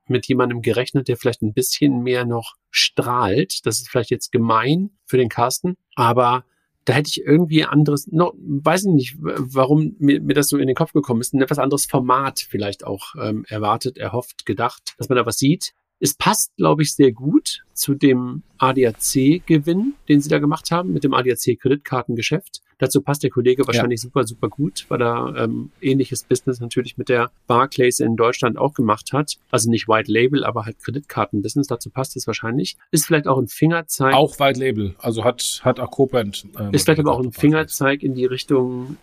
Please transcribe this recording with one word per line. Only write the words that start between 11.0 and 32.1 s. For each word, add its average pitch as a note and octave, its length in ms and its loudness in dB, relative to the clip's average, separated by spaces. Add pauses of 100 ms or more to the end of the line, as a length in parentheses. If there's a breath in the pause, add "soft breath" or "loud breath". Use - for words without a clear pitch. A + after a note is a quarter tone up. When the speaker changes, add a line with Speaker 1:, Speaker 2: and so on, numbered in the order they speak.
Speaker 1:
ist, - 120 -6
ein C3+ 80 2
etwas C#3+ 160 0
anderes C#3 280 0
Format B2+ 600 0
vielleicht G2+ 360 -6
auch, - 360 -10
ähm, G#2+ 280 -4
erwartet, G#2+ 500 -4
erhofft, G#2+ 480 -8
gedacht, - 520 -4
dass - 120 -10
man B2+ 60 2
da A#2 100 2
was A2+ 120 -4
sieht. D3 340 0 (280)
Es - 160 0
passt, - 420 0
glaub D#3 240 2
ich, D3 120 0
sehr C3+ 200 6
gut C#3+ 500 -2 (100)
zu - 220 -2
dem C3 480 2 (140)
A-D-A-C-Gewinn, D3 1400 2 (160)
den D3 100 6
sie D3 100 -2
da D#3 100 2
gemacht D3 300 -2
haben, F3+ 220 -2
mit D3+ 140 -2
dem C3 80 2
A-D-A-C-Kreditkartengeschäft. B2+ 1500 -2 (200)
Dazu C3+ 220 0
passt C#3+ 220 -4
der C3+ 60 0
Kollege B2+ 320 2
Speaker 2:
Ja. B2+ 60 2
Speaker 1:
wahrscheinlich A#2 340 0
super, B2 240 -2
super A2+ 240 -6
gut, D3 400 -6
weil B2 120 -2
er, A#2+ 360 -2
ähm, A#2 420 -4
ähnliches C3+ 440 0
Business B2+ 360 -2
natürlich A#2+ 380 -6
mit A#2+ 100 -6
der A#2+ 240 0 (160)
Barclays B2 540 2
in A2+ 160 0
Deutschland A#2 400 0
auch C#3+ 160 -2
gemacht A2 400 -2
hat. D3 240 -4 (140)
Also A#2 180 0
nicht A2+ 180 0
White A2 240 0
Label, C3 320 2
aber A2+ 220 -4
halt A2 140 -12
Kreditkartenbusiness. A#2 880 -4
Dazu A2+ 220 -6
passt - 280 -8